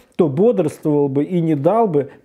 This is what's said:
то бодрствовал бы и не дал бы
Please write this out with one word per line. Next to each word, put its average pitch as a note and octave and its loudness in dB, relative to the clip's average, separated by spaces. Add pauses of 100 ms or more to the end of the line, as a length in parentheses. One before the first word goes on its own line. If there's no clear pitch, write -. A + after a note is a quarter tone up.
(160)
то F3 2
бодрствовал D3+ 0
бы C#3 -2
и F3 -4
не D#3+ 0
дал G3 0
бы D3 -2 (160)